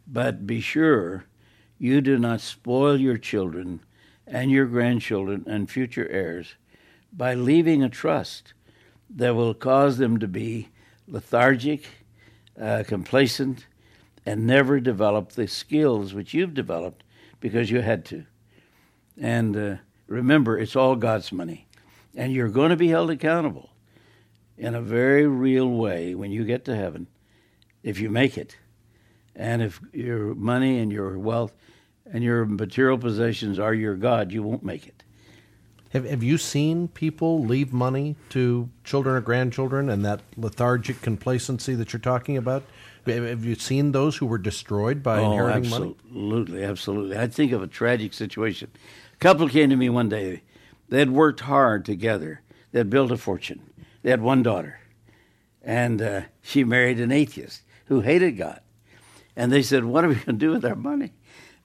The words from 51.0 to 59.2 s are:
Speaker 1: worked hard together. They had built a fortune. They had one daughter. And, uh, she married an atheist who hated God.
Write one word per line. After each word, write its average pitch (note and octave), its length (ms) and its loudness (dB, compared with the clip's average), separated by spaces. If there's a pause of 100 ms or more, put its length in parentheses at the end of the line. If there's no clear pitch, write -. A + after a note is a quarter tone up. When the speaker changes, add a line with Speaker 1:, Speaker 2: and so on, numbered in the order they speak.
Speaker 1:
worked D3 300 4
hard B2 440 2
together. G#2 560 -4 (300)
They A#2+ 80 0
had G#2 100 2
built B2+ 220 2
a A2+ 60 -2
fortune. - 440 -8 (420)
They B2 60 2
had B2 120 4
one B2+ 220 4
daughter. G2 360 -2 (840)
And, A#2 380 0
uh, G2+ 200 -2 (200)
she C#3 220 2
married B2 360 4
an A#2+ 120 0
atheist C3+ 500 -2 (240)
who C3+ 160 2
hated D3+ 360 2
God. D#2+ 220 -8 (760)